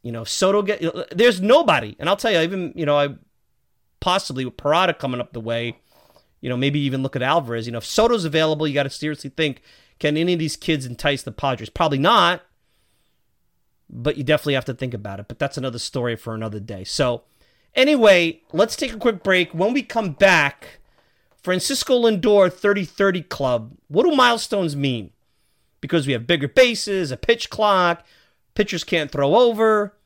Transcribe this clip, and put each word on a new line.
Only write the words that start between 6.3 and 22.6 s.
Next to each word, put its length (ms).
you 100
know, 80
maybe 220
even 240
look 120
at 60
Alvarez. 460
You 40
know, 80
if 60
Soto's 400
available, 420
you 60
gotta 160
seriously 400
think, 320
can 180
any 160
of 60
these 160
kids 300
entice 360
the 100
Padres? 380
Probably 300
not, 420
but 300
you 60
definitely 320
have 100
to 80
think 220
about 240
it. 80
But 100
that's 200
another 220
story 360
for 180
another 260
day. 260
So, 380
anyway, 680
let's 240
take 160
a 40
quick 240
break. 320
When 200
we 100
come 300
back, 680
Francisco 580
Lindor, 500
thirty 340